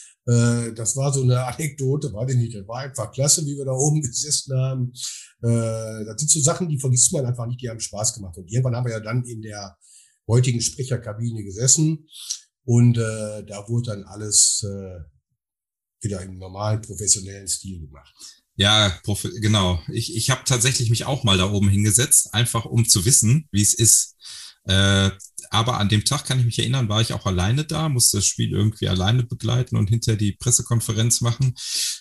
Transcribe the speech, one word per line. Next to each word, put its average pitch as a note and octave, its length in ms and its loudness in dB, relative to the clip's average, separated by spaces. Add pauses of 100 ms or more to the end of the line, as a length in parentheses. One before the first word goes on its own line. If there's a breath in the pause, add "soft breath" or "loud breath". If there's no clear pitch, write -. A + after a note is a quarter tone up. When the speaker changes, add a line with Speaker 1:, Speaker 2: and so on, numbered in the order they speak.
(260 loud breath)
Speaker 1:
Äh, A#2 460 2
das A2 240 -6
war C3+ 160 0
so C3+ 100 0
eine B2 220 2
Anekdote, C3+ 720 -4
weiß B2 180 -4
ich B2 60 2
nicht, A#2 160 -2
das G2 140 -14
war A#2 140 -8
einfach B2+ 300 -8
klasse, D3 320 2
wie C#3+ 120 -6
wir C#3 100 -8
da C3 60 -2
oben D3+ 300 4
<laughs> - 0 -
gesessen C#3 540 -4
haben. C3 360 -2 (500 loud breath)
Äh, A2+ 640 -2
das A2 140 -8
sind D3+ 100 0
so D#3 100 4
Sachen, E3 280 0
die D3 100 -2
vergisst B2+ 340 2
man C#3+ 140 0
einfach A#2+ 200 -4
nicht, B2 140 -8
die B2 80 -8
haben A2+ 120 -10
Spaß G#2 340 -4
gemacht. F#2+ 240 -12
Und F2 120 -18
irgendwann A#2+ 260 0
haben B2 100 -4
wir A#2 60 -4
ja A2 80 -6
dann A#2 240 -4
in A#2 180 -12
der G#2 340 -14 (500 soft breath)
heutigen A#2+ 360 2
Sprecherkabine A2+ 840 -6
gesessen C3 640 0 (600 loud breath)
und, A#2+ 300 6
äh, G#2+ 480 -6
da G2+ 240 -12
wurde A#2 220 -4
dann G2 140 -10
alles, G2+ 600 0
äh, F#2+ 360 -10 (1000)
wieder G2 220 -6
im F#2 160 -16
normalen, G2+ 420 -4
professionellen G2 680 -2
Stil F#2 320 -8
gemacht. C#2+ 340 -20 (420 loud breath)
Speaker 2:
Ja, G2+ 460 2
prof-, G#2 260 -2 (120)
genau. G2 480 2
Ich, - 280 -6
ich A2+ 140 -2
hab - 160 -2
tatsächlich B2+ 440 2
mich A2+ 140 0
auch C#3 200 -2
mal F#2+ 120 4
da F#2 160 2
oben G2+ 160 4
hingesetzt, G#2 640 4
einfach A2+ 320 0
um A#2 240 2
zu F#2 160 4
wissen, A#2+ 460 4
wie G2+ 120 2
es - 120 2
ist. - 420 4 (500 loud breath)
Äh, G2 440 4 (400)
aber A2+ 280 2
an G2+ 120 0
dem G#2+ 160 4
Tag, C#3+ 180 0
kann C3 160 0
ich A#2+ 60 4
mich A#2 120 0
erinnern, A#2 300 0
war G#2+ 140 2
ich - 100 0
auch - 140 -6
alleine G2 380 2
da, D#3 260 -2
musste A#2+ 260 2
das G2 100 2
Spiel A2+ 260 -2
irgendwie G2+ 360 0
alleine G2 360 2
begleiten A#2 520 -2
und G#2 140 2
hinterher A2 260 2
die G2+ 160 0
Pressekonferenz A2+ 880 0
machen. A#2+ 340 0 (460 loud breath)